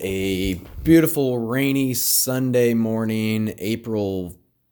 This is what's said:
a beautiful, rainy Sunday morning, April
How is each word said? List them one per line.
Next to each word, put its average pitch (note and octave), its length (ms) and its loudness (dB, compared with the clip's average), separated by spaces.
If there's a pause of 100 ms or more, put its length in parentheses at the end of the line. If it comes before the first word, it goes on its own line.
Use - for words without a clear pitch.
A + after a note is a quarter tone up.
a F#2+ 540 -2 (260)
beautiful, D3+ 560 4
rainy C3 560 0
Sunday B2+ 800 2
morning, A2 840 0
April G2+ 760 -4 (360)